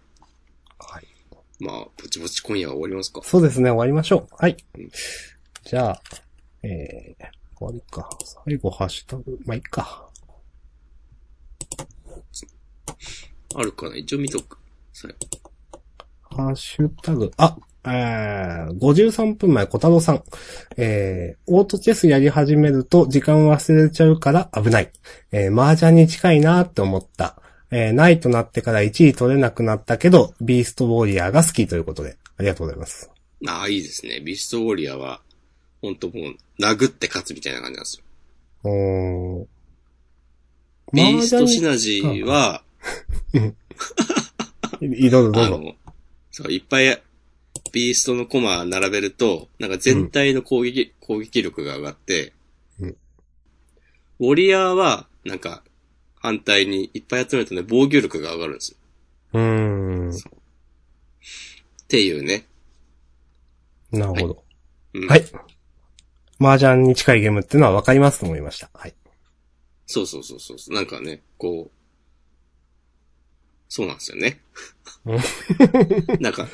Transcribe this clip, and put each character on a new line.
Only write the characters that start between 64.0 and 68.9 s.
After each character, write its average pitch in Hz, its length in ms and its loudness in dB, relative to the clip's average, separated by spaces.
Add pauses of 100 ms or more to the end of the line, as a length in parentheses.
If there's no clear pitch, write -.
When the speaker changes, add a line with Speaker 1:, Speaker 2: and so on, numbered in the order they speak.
Speaker 1:
る 90 140 -4
ほ 87 80 -4
ど。 82 60 -8
Speaker 2:
は - 60 -20
い。 - 40 -20 (500)
う 95 120 -8
ん。 - 20 -8
Speaker 1:
は 123 80 8
い。 - 80 6 (1120)
麻 135 200 6
雀 131 280 6
に 127 80 6
近 127 200 2
い 113 80 4
ゲ 107 80 2
ー - 20 0
ム 104 80 0
っ 95 40 -4
て - 120 -2
い - 20 4
う - 20 8
の 143 80 6
は 95 120 2
分 - 60 -6
か 127 80 4
り 139 60 6
ま 143 100 6
す - 100 -4
と 98 60 -6
思 80 100 -4
い 73 40 -8
ま 71 100 -12
し - 80 -16
た。 - 160 -20
は - 140 -18
い。 - 60 -20 (920)